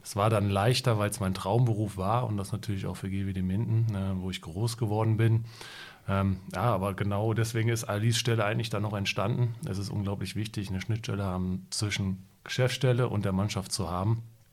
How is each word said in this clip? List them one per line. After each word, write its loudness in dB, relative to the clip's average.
Es -10
war 6
dann 4
leichter, 4
weil's 0
mein 2
Traumberuf 2
war 0
und -2
das -4
natürlich -4
auch -4
für -6
G -2
W -4
D -2
Minden, 2
äh, -2
wo -4
ich -6
groß -4
geworden 2
bin. 4
Ähm, 2
ja, -4
aber 2
genau 0
deswegen 0
ist 0
Alis 2
Stelle 2
eigentlich 0
dann -2
noch -2
entstanden. 0
Es -4
ist -4
unglaublich -4
wichtig, -4
eine -2
Schnittstelle -4
haben -2
zwischen -2
Geschäftsstelle 2
und 0
der 0
Mannschaft 0
zu -2
haben, 0